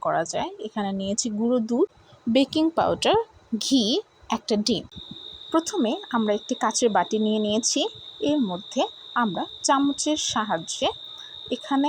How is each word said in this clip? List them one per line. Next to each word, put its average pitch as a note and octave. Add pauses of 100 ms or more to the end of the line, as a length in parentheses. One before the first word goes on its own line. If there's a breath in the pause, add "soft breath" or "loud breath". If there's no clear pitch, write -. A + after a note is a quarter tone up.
করা D#3
যায়। E3+ (180)
এখানে G3+ (100)
নিয়েছি G3
গুঁড়ো A#3
দুধ, A#3+ (420 soft breath)
বেকিং C#4
পাউডার, A3 (460)
ঘি, C4 (540)
একটা -
ডিম। G#3 (680)
প্রথমে E4 (200)
আমরা A3
একটি -
কাচের A3+
বাটি G3
নিয়ে G#3+
নিয়েছি। G#3+ (380)
এর D4 (100)
মধ্যে F#3 (340)
আমরা A3+ (180)
চামচের C#4+ (120)
সাহায্যে G#3 (640 loud breath)
এখানে C#4